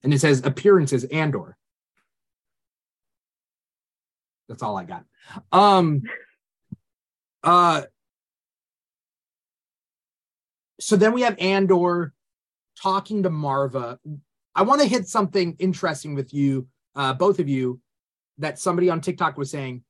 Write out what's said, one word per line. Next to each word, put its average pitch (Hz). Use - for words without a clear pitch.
And 143
it 135
says 139
appearances 143
Andor. 151
That's 113
all 107
I 92
got. 85
Um, 180
uh, 170
so -
then 214
we 247
have 233
Andor 175
talking 196
to 185
Marva. 135
I 180
wanna 277
hit 220
something 190
interesting 160
with 135
you, 135
uh, 135
both 185
of 151
you, 131
that 147
somebody 180
on 165
TikTok 156
was 139
saying. 131